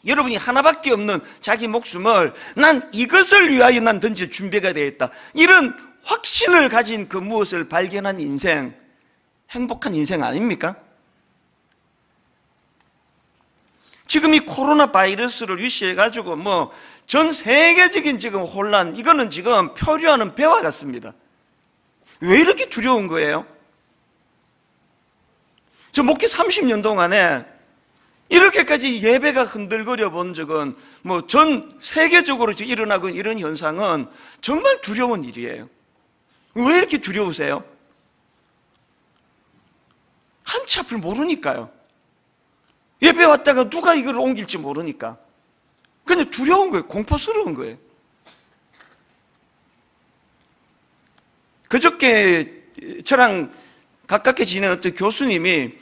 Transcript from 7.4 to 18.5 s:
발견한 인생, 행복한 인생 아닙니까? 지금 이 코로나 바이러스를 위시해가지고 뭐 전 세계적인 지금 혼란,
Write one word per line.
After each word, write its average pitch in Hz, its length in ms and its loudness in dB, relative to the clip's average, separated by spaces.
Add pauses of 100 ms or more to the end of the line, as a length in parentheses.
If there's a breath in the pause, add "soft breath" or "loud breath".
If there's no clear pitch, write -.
발견한 190 500 -4
인생, 143 540 -4 (800)
행복한 240 420 -8
인생 151 300 -2
아닙니까? 175 520 -4 (3250 soft breath)
지금 311 260 2
이 302 60 6
코로나 294 520 2
바이러스를 196 680 0
위시해가지고 202 760 -2
뭐 170 360 -4 (340 loud breath)
전 320 280 0
세계적인 320 840 2
지금 196 240 -6
혼란, 190 520 -2